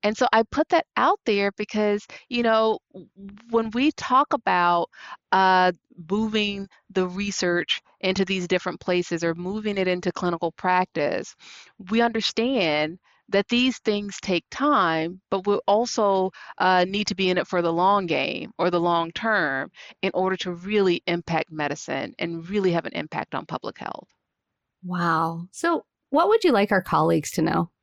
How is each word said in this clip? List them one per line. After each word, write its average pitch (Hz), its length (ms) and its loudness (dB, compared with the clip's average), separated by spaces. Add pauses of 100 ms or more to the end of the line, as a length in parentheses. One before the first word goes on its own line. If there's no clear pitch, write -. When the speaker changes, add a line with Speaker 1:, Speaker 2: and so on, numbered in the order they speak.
Speaker 1:
And 214 140 0
so 247 160 2
I 220 100 6
put - 280 -2
that 330 160 2 (100)
out 277 300 2
there 202 260 0
because, 208 540 -2 (240)
you 240 120 -2
know, 220 360 2 (160)
w-, 190 140 -18 (420)
when 226 220 0
we 269 200 2
talk 269 400 2
about, 175 560 2 (440)
uh, 180 400 6 (380)
moving 208 560 -2 (240)
the 185 160 0
research 180 760 -2 (180)
into 190 240 0
these 180 240 -2
different 180 320 -2
places 175 420 -2
or 165 120 0
moving 196 420 -6
it 185 120 0
into 180 240 -2
clinical 175 400 -2
practice, - 840 -2 (560)
we 226 100 2
understand 214 960 0 (300)
that 196 200 2
these 247 300 2
things 208 420 -2
take 175 300 -2
time, 180 680 0 (100)
but 190 160 -2
we 202 200 2
also, 202 640 2 (280)
uh, 185 300 4
need 202 200 -2
to 190 60 -4
be 185 140 0
in 185 100 2
it 143 80 -2
for 180 140 0
the 170 120 0
long 190 340 2
game - 520 -4
or 175 120 2
the 170 100 2
long 170 300 0
term 165 600 -2 (300)
in 190 140 -2
order 185 220 0
to 180 160 -8
really 185 540 0
impact 170 440 -2
medicine 143 680 -6
and 170 300 -8
really 190 240 0
have 165 140 -2
an - 60 -8
impact 160 420 -8
on 151 100 -6
public - 340 -10
health. - 300 -12 (760)
Speaker 2:
Wow. 170 680 -2
So - 340 -4 (260)
what 339 180 2
would 440 160 2
you 320 80 4
like 202 180 2
our 190 120 2
colleagues 160 500 0
to 165 100 -2
know? 165 280 0 (120)